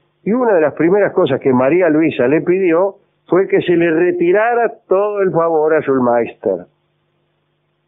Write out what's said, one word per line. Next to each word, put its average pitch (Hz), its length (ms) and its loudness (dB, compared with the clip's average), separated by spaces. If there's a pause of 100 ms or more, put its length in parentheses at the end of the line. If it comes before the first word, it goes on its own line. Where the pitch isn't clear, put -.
(220)
Y 190 100 -4
una 240 220 0
de 165 60 2
las 147 140 0
primeras 180 400 0
cosas 143 260 0
que 135 120 0
María 143 360 2
Luisa 151 400 0
le 156 140 0
pidió 180 540 0 (300)
fue 190 220 0
que 190 140 0
se 180 120 -2
le 170 160 2
retirara 185 840 0 (120)
todo 202 360 -2
el 190 80 0
favor 160 440 0
a 151 60 0
Schulmeister. 120 840 -2 (1200)